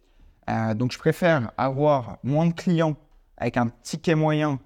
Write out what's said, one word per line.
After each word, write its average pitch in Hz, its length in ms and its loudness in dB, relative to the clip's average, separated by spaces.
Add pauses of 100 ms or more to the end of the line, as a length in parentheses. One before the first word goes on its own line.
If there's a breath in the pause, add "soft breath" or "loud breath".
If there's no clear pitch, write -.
(500)
Euh, 113 260 0
donc, 120 160 0
je - 80 -12
préfère 160 580 0
avoir 135 640 0
moins 147 220 2
de 170 80 2
clients 165 420 0 (420)
avec 120 200 -2
un 120 120 2 (120)
ticket - 320 -2
moyen 151 520 0